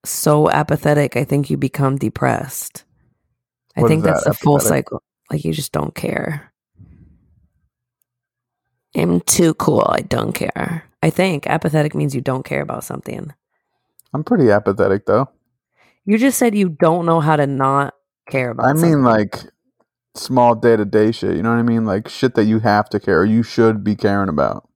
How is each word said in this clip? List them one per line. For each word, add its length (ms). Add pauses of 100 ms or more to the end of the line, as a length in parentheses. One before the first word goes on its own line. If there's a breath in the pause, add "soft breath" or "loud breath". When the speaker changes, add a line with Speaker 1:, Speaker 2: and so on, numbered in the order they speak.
Speaker 1:
so 440
apathetic, 680
I 80
think 260
you 60
become 400
depressed. 880 (920)
I 40
Speaker 2:
What 80
Speaker 1:
think 120
Speaker 2:
is 40
Speaker 1:
that's 200
Speaker 2:
that, 60
Speaker 1:
the 60
full 220
Speaker 2:
apathetic? 280
Speaker 1:
cycle. 160 (300)
Like, 120
you 80
just 200
don't 240
care. 560 (2500)
"I'm 260
too 320
cool. 340
I 140
don't 300
care." 520 (180)
I 80
think 380
apathetic 480
means 180
you 60
don't 240
care 180
about 220
something. 480 (840)
Speaker 2:
I'm 80
pretty 300
apathetic, 540
though. 220 (760)
Speaker 1:
You 140
just 200
said 160
you 140
don't 360
know 140
how 160
to 140
not 460 (340)
care 220
about 160
Speaker 2:
I 80
mean, 60 (120)
Speaker 1:
something. 100
Speaker 2:
like, 360 (760)
small 400
day-to-day 560
shit. 240
You 60
know 80
what 100
I 20
mean? 240
Like, 220
shit 260
that 100
you 140
have 320
to 80
care 220
or 40
you 200
should 400
be 100
caring 340
about. 480